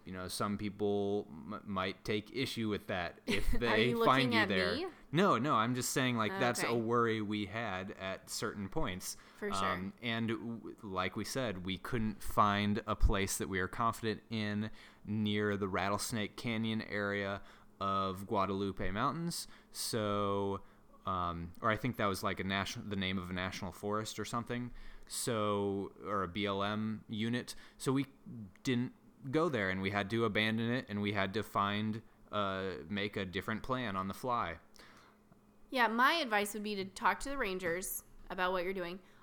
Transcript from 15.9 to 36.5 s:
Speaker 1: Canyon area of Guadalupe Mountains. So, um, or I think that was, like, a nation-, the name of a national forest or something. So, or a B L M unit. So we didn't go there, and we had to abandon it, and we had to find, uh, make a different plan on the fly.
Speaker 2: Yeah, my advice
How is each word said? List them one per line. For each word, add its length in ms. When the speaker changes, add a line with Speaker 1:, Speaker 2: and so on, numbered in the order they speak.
Speaker 1:
Canyon 540
area 520
of 460
Guadalupe 640
Mountains. 580
So, 880
um, 540
or 100
I 60
think 220
that 80
was, 160
like, 180
a 40
nation-, 440
the 80
name 220
of 100
a 60
national 380
forest 460
or 60
something. 460
So, 840
or 160
a 60
B 180
L 160
M 460
unit. 480
So 120
we 160
didn't 300
go 160
there, 220
and 120
we 80
had 200
to 140
abandon 460
it, 180
and 140
we 100
had 220
to 80
find, 580
uh, 320
make 280
a 80
different 400
plan 320
on 100
the 80
fly. 400
Speaker 2:
Yeah, 160
my 260
advice 400